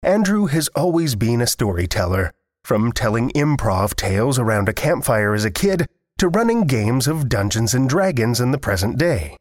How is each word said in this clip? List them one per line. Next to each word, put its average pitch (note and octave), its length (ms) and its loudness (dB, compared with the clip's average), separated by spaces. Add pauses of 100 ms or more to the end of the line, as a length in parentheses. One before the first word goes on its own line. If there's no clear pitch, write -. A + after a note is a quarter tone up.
Andrew G#3 420 2
has D3+ 300 0
always E3 400 0
been A#2 260 0
a A#2+ 60 0
storyteller, F2+ 840 -2 (320)
from A2+ 280 0
telling A#2 400 -2
improv A2+ 640 0
tales G#2+ 420 0
around G#2+ 320 0
a A2 40 -4
campfire G#2+ 600 0
as G#2 100 0
a A2 60 0
kid F#3+ 380 0 (320)
to F#3 100 2
running A3+ 380 2
games A#2+ 400 0
of D3+ 200 -2
Dungeons G#2+ 460 0
and B2+ 160 2
Dragons B2+ 500 0
in B2 120 2
the C#3 80 -2
present G2+ 400 -2
day. C3 420 0